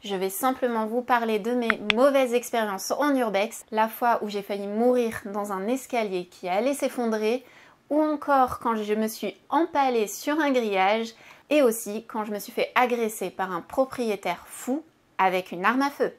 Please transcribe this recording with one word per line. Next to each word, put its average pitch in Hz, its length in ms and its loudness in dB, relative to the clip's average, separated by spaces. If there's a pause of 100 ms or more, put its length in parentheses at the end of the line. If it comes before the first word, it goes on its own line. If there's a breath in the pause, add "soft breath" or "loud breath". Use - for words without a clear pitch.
Je 202 100 -6
vais 190 140 0
simplement 240 560 0
vous 226 160 -2
parler 233 380 0
de 220 140 -2
mes 233 280 0 (140)
mauvaises 262 400 4
expériences 220 560 -2
en 277 260 2
urbex, 220 540 0
la 220 180 2
fois 233 320 0
où 214 80 -4
j'ai 202 140 -4
failli 202 240 -6
mourir 233 580 2
dans 202 280 -6
un 190 140 -4
escalier 214 600 -2
qui - 240 -8
allait 233 240 2
s'effondrer, 233 680 -2 (460 loud breath)
ou 294 100 2
encore 294 600 2
quand 226 180 -2
je 208 160 -2
me 220 160 0
suis 220 260 -6 (140)
empalée 269 580 2
sur 294 320 -4
un 294 120 2
grillage, 220 640 2 (340 loud breath)
et 294 140 6
aussi 220 420 0
quand 214 220 -8
je 220 60 -6
me 208 60 -6
suis - 140 -12
fait - 220 -2
agresser 226 560 0
par 190 200 -4
un 175 120 -4
propriétaire 220 840 -2
fou - 380 -6 (340)
avec 185 340 2
une 180 140 -6
arme 240 160 4
à 277 80 2
feu. 269 300 -2